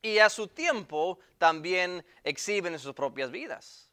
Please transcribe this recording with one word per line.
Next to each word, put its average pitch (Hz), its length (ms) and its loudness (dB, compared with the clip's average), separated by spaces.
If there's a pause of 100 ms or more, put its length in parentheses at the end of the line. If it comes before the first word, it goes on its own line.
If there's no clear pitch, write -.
y 214 180 0
a 214 120 10
su 214 160 -6
tiempo 180 720 -4 (180)
también 175 680 0 (160)
exhiben 175 520 -4
en 151 40 -10
sus 135 160 -12
propias 131 380 -6
vidas. - 600 -14